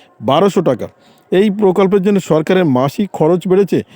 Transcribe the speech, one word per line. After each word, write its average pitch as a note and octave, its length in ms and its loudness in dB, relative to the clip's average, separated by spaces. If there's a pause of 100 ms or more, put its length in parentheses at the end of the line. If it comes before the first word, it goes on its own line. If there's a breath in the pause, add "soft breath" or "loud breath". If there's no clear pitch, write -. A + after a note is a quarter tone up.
(220 soft breath)
বারোশো E3 400 2
টাকা। C3 260 -2 (440 soft breath)
এই G3+ 180 2
প্রকল্পের G3 520 0
জন্য G3+ 180 0
সরকারের F3 460 0
মাসিক C#3+ 460 0
খরচ E3+ 360 0
বেড়েছে F3+ 360 0 (120)